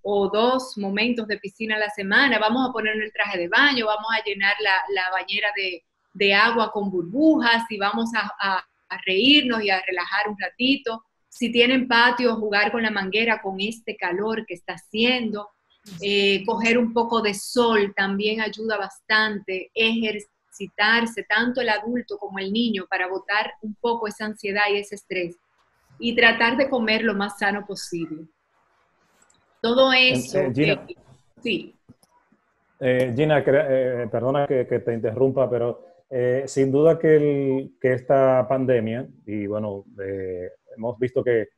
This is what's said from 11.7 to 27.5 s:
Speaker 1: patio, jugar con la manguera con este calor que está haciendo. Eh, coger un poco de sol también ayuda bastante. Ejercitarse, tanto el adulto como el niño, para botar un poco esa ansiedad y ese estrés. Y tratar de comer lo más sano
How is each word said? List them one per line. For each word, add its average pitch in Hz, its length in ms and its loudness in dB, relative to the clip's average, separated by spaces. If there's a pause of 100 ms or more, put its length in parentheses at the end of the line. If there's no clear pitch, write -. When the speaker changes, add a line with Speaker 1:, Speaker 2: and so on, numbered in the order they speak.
Speaker 1:
patio, 240 500 4
jugar 214 360 0
con 233 100 -2
la 220 80 0
manguera 208 520 -2
con 190 180 -8
este 214 360 -8
calor 214 500 -4
que 175 80 -10
está 175 180 -12
haciendo. 214 760 -4 (500)
Eh, 202 460 0
coger 226 320 2
un 233 160 0
poco 233 260 0
de 208 140 -2
sol 220 600 2
también 208 460 -2
ayuda 214 380 -4
bastante. 196 960 -4
Ejercitarse, 220 1500 -2
tanto 247 320 0
el 233 80 -2
adulto 214 500 -4
como 196 200 -10
el 190 140 -4
niño, 214 360 -2
para 180 180 -2
botar 202 460 -4 (100)
un 208 120 -10
poco 226 340 -4
esa 214 160 -10
ansiedad 208 480 -4
y 202 60 0
ese 202 160 -8
estrés. 180 420 -8 (640)
Y 233 180 -2
tratar 233 400 4
de 269 140 2
comer 220 340 0
lo 214 100 0
más 202 240 -4
sano 202 280 -2